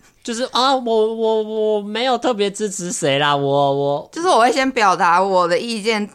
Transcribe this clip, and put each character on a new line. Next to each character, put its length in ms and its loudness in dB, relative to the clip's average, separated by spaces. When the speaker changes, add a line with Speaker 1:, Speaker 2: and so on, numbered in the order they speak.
Speaker 1:
就 100 -8
是， 200 -6
啊， 240 2
我， 380 0
我， 280 0
我 400 -2
没 220 -6
有 120 0
特 160 -2
别 160 0
支 220 -6
持 220 -8
谁 260 0
啦， 180 2
我， 380 2
我 380 -2
Speaker 2:
就 100 -8
是 60 0
我 100 4
会 140 4
先 180 0
表 240 2
达 260 2
我 280 2
的 100 2
意 240 -6
见， 320 -2